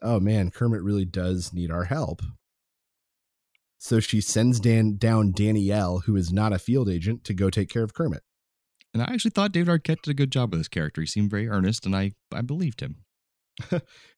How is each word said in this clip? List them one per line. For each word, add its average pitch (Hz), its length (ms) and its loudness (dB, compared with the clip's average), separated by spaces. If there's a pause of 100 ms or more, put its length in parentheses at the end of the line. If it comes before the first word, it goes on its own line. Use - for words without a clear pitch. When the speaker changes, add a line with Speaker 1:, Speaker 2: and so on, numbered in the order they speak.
Speaker 1:
"Oh 113 180 2
man, 98 300 2
Kermit 117 320 0
really 101 240 0
does 90 480 -4
need 87 160 -4
our 87 140 -2
help." 104 360 -4 (1600)
So - 220 0
she 107 200 0
sends 117 400 2
Dan-, 110 360 4
down 110 360 4
Danielle, 101 680 2
who 104 160 0
is 87 160 0
not 107 200 2
a 92 60 0
field 120 320 0
agent, 92 340 -2
to 107 100 -4
go 95 160 2
take 98 200 0
care 117 120 -2
of 107 120 -4
Kermit. 123 280 -4 (680)
Speaker 2:
And 117 100 0
I - 40 -2
actually 233 260 -2
thought 202 200 0
David 175 160 2 (140)
Arquette 160 200 -2
did 151 80 -4
a 147 40 -2
good 135 160 0
job 123 220 0
with 82 80 0
this 78 80 -4
character. 78 320 -4
He 80 60 -4
seemed 104 240 0
very 107 180 -2
earnest, 104 380 0
and 95 100 0
I, 98 160 -2 (200)
I - 100 -6
believed 147 380 -4
him. - 160 -10 (760)
Speaker 1:
<laughs> 175 100 0 (380)